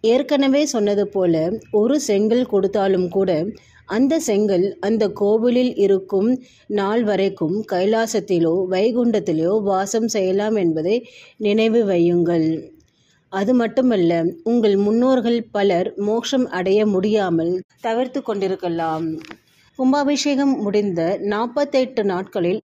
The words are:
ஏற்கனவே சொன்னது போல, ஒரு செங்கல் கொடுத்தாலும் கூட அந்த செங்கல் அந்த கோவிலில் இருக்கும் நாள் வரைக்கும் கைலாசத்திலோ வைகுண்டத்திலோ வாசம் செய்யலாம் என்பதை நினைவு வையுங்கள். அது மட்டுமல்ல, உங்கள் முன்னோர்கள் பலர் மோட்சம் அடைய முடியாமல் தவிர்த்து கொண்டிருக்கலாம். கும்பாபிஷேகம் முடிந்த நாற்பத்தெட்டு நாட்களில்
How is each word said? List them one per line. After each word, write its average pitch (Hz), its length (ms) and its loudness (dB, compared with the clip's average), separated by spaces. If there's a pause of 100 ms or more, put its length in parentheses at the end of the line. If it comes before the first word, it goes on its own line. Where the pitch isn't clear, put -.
ஏற்கனவே 269 640 2
சொன்னது 208 440 0
போல, 170 440 0 (180)
ஒரு 240 300 2
செங்கல் 220 460 0
கொடுத்தாலும் 196 600 0
கூட 185 380 0 (400)
அந்த 269 340 0
செங்கல் 202 600 0
அந்த 214 280 0
கோவிலில் 233 680 0
இருக்கும் 196 680 0 (240)
நாள் 208 380 -2
வரைக்கும் 196 680 -2
கைலாசத்திலோ 190 1000 0
வைகுண்டத்திலோ 208 920 0
வாசம் 202 460 0
செய்யலாம் 202 460 0
என்பதை 180 520 0 (300)
நினைவு 220 480 2
வையுங்கள். 170 920 0 (560)
அது 196 220 0
மட்டுமல்ல, 220 680 2 (180)
உங்கள் 220 340 2
முன்னோர்கள் 233 760 0
பலர் 196 460 0
மோட்சம் 233 520 -2
அடைய 190 380 0
முடியாமல் 185 760 0 (180)
தவிர்த்து 254 420 -4
கொண்டிருக்கலாம். 170 960 -4 (580)
கும்பாபிஷேகம் 277 840 0
முடிந்த 196 580 0
நாற்பத்தெட்டு 240 840 -2
நாட்களில் 185 640 -2